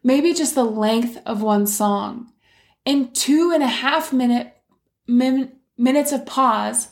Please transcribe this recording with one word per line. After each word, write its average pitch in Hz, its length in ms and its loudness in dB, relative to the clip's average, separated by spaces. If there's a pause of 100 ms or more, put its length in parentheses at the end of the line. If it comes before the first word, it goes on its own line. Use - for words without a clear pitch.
Maybe 285 300 2
just 294 200 -2
the 247 120 2
length 220 600 -2
of 214 160 -4
one 208 240 2
song. 208 640 -4 (520)
In 269 300 0
two 330 380 2
and 302 120 2
a 254 40 0
half 269 460 -2
minute, 247 400 0 (540)
min-, 254 460 0 (220)
minutes 285 360 2
of - 160 -4
pause 226 640 -2